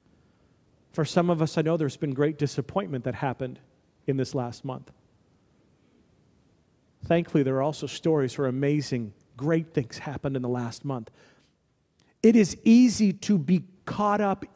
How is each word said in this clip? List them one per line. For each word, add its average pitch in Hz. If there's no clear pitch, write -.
For 160
some 175
of 165
us, 160
I 160
know 160
there's 151
been 143
great 147
disappointment 147
that 120
happened 127
in 135
this 131
last 120
month. 131
Thankfully, 170
there 131
are 135
also 147
stories 147
where 139
amazing, 131
great 160
things 135
happened 135
in 127
the 123
last 123
month. 131
It 226
is 202
easy 226
to -
be 156
caught 208
up 196